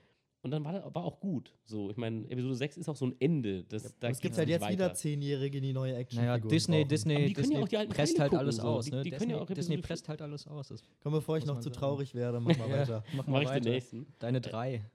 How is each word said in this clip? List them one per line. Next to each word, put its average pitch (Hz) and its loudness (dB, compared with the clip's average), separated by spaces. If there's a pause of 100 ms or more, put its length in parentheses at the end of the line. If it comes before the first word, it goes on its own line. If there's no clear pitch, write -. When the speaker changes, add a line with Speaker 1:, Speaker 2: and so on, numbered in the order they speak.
(420)
Speaker 1:
Und 131 -4
dann 156 -2
war, 151 -8
war 175 -2
auch - -4
gut. 180 -4 (100)
So, 107 -6
ich 107 -8
meine, 113 -4
Episode 127 -2
sechs 127 -4
ist 175 -8
auch 147 -6
so 131 0
ein 127 -2
Ende. 117 2
Das, 107 -6
Speaker 2:
Ja, 117 -12
Speaker 1:
da 120 -2
Speaker 2:
es 127 0
gibt - -4 (100)
Speaker 1:
geht's - -2
Speaker 2:
halt 165 2
Speaker 1:
nicht 160 2
Speaker 2:
jetzt 165 0
Speaker 1:
weiter. 104 0
Speaker 2:
wieder 185 0
zehnjährige, 143 -2
die 135 -2
neue 131 -2
Actionfiguren 120 0
Speaker 3:
Naja, 110 -2
Disney, 165 4
Speaker 2:
brauchen. 143 2
Speaker 3:
Disney, 147 2
Speaker 1:
Aber 147 6
die 196 4
können 139 2
ja 254 4
Speaker 3:
Disney 277 4
Speaker 1:
auch 185 -2
die 226 2
alten 214 0
Speaker 3:
presst 151 4
Speaker 1:
Filme - 4
Speaker 3:
halt 143 4
Speaker 1:
gucken, 165 4
Speaker 3:
alles 139 2
Speaker 1:
so. 113 -2
Speaker 3:
aus, 120 2
Speaker 1:
Die, 147 -4
Speaker 3:
ne? 127 -2
Speaker 1:
die - -2
können 135 -8
ja 233 2
Speaker 3:
Disney, - 0
Speaker 1:
auch - -2
Episode 180 -4
Speaker 3:
Disney 170 0
presst 165 -6
halt 151 -6
alles 147 -10
aus. 147 -10
Das - -14 (200)
Speaker 2:
Kommen 147 0
wir 151 4
vorhin 160 2
Speaker 3:
muss 143 -4
Speaker 2:
noch 143 0
Speaker 3:
man 120 -4
Speaker 2:
zu 117 -4
Speaker 3:
sagen. 120 -8
Speaker 2:
traurig 139 0
wäre, 120 0
dann 120 0
machen 151 4
wir 113 -2
Speaker 3:
<laughs> - -
Ja, 139 2
Speaker 2:
weiter. 117 -2 (100)
Speaker 3:
mach 135 -2
Speaker 1:
Mach 143 0
Speaker 3:
mal 135 6
Speaker 1:
ich 143 2
den 131 0
Speaker 3:
weiter. 120 2
Speaker 1:
nächsten. 123 -4 (120)
Speaker 3:
Deine 123 0
Speaker 1:
Äh, - 2
Speaker 3:
drei. 117 -4 (100)